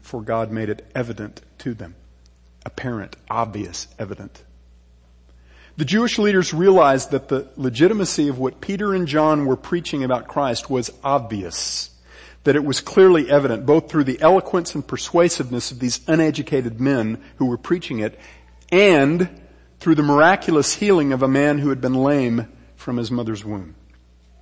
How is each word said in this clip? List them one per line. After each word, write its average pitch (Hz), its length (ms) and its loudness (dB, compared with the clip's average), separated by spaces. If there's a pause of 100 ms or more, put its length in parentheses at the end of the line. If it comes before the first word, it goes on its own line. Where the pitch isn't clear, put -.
for 120 180 -12
God 113 300 -4
made 110 180 -6
it - 240 -8
evident 117 480 -10 (160)
to 127 160 -8
them." 90 220 -18 (680)
Apparent, 113 520 -10 (120)
obvious, 104 600 -6 (100)
evident. 101 460 -14 (1300)
The 151 80 -2
Jewish 220 340 0
leaders 202 340 2
realized 156 580 4
that 139 180 -2
the 135 260 -4
legitimacy 151 720 0
of 131 100 -4
what 127 220 -4
Peter 196 340 -4
and 180 140 -2
John 151 380 2
were 131 100 0
preaching 160 480 -4
about 123 240 -2
Christ 131 420 -4
was 123 220 -4 (100)
obvious, 107 880 -4 (540)
that 143 140 4
it 147 60 -2
was 143 180 -4
clearly 175 500 6
evident, 131 340 2
both 156 240 2
through 151 140 2
the 127 180 -4
eloquence 175 540 2
and 143 100 -8
persuasiveness 131 840 -2
of 123 80 -14
these 123 280 -4
uneducated 139 760 -2
men 120 420 -2 (140)
who 139 80 -2
were 120 120 -2
preaching 170 420 -4
it, 107 200 -6 (500)
and 170 600 2 (500)
through 160 160 2
the 147 80 2
miraculous 156 720 4
healing 170 380 2
of 131 100 -2
a 135 40 4
man 143 300 2
who 143 120 -2
had 131 100 -2
been 127 160 -2
lame 131 520 0 (280)
from 123 220 -8
his 113 120 -4
mother's 113 360 -6
womb. 95 280 -10 (680)